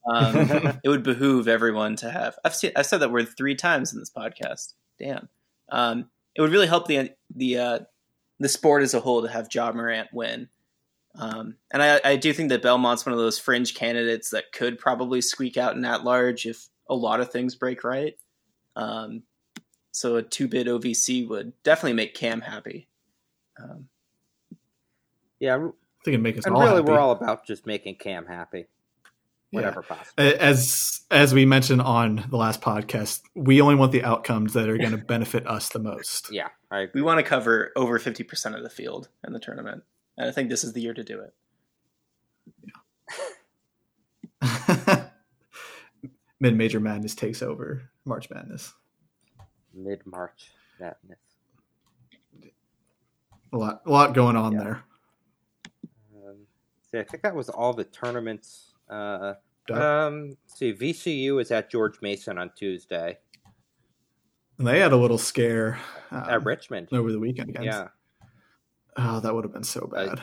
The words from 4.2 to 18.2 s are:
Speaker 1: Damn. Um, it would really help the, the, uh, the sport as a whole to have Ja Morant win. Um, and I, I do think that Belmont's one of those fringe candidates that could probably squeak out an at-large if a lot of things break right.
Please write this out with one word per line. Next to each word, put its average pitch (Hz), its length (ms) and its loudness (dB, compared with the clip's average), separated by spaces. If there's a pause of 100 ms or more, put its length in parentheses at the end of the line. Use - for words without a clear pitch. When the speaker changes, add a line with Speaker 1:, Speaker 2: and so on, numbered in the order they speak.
Speaker 1:
Damn. - 300 -10 (420)
Um, 120 400 -2 (260)
it 156 60 2
would 156 100 4
really 190 160 6
help 170 180 2
the, 139 240 0 (240)
the, 127 240 -2
uh, 120 200 -2 (600)
the 139 100 0
sport 143 340 6
as 131 120 2
a 117 60 2
whole 120 220 2
to 113 60 -4
have 113 240 -6
Ja 117 200 -2
Morant 117 400 -4
win. 120 360 -6 (680)
Um, 110 400 -10 (160)
and 139 100 2
I, 147 220 6
I 139 120 4
do 147 160 2
think 160 180 -2
that 120 120 2
Belmont's 123 440 4
one 127 80 -2
of 117 40 0
those 113 200 0
fringe 123 360 0
candidates 117 560 -4
that - 220 -6
could 120 260 -4
probably 127 440 0
squeak 127 340 -4
out 123 180 0
an 123 100 -4
at-large 123 600 0
if - 220 -10 (220)
a 139 40 0
lot 117 260 0
of 123 120 -4
things 123 220 -4
break 127 300 -6
right. 139 320 -4 (600)